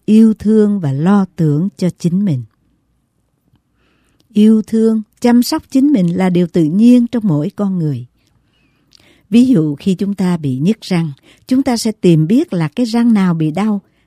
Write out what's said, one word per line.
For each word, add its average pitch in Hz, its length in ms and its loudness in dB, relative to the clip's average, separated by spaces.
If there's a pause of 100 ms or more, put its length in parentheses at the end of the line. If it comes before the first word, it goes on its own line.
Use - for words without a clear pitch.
yêu 220 300 4
thương 208 460 0
và 143 120 -4
lo 185 340 0 (100)
tưởng 156 400 0
cho 180 220 -4
chính 180 260 -2
mình. 143 180 -2 (1900)
Yêu 214 300 2
thương, 220 400 -2 (180)
chăm 240 220 2
sóc 311 280 -4
chính 277 220 2
mình 180 240 0
là 185 140 0
điều 175 160 0
tự 165 180 0
nhiên 233 420 4
trong 233 200 -6
mỗi 151 300 -2
con 196 220 -4
người. 139 280 -6 (1200)
Ví 240 160 4
dụ 160 280 0
khi 190 200 -4
chúng 196 200 -4
ta 180 220 -2
bị 139 220 -4
nhức 170 220 -2
răng, 165 320 -4 (360)
chúng 262 140 0
ta 247 140 -2
sẽ 214 160 -4
tìm 160 340 2
biết 247 260 0
là 165 160 -4
cái 247 180 -4
răng 233 280 0
nào 190 200 0
bị 160 160 -2
đau 202 300 -4 (260)